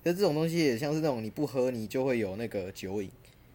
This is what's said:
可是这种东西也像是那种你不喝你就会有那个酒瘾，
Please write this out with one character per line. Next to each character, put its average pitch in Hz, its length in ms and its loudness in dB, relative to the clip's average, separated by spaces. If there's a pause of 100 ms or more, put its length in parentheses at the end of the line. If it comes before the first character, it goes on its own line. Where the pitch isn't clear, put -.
可 165 60 2
是 175 60 0
这 202 60 0
种 160 120 4
东 160 120 2
西 165 120 0
也 139 180 4
像 147 160 -2
是 156 80 0
那 156 80 2
种 117 160 -2
你 107 60 -4
不 147 160 -2
喝 127 240 2
你 113 160 -6
就 131 180 0
会 127 140 2
有 98 180 -2
那 113 100 -4
个 98 260 -4
酒 98 280 -4
瘾， 95 100 -6 (440)